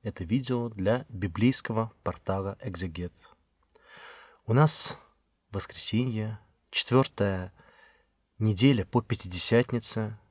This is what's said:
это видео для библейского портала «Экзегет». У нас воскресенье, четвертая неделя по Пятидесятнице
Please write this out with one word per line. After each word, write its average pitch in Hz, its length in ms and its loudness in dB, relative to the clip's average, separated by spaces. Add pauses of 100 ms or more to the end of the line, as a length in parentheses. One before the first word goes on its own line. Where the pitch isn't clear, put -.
это 92 220 -8
видео 120 460 -2
для 107 380 0
библейского 110 840 0 (100)
портала 98 580 -4
«Экзегет». 87 520 -8 (1300)
У 110 100 0
нас - 440 4 (540)
воскресенье, 110 880 -2 (300)
четвертая 101 840 2 (880)
неделя 110 440 4
по - 180 0
Пятидесятнице 110 1160 -2 (120)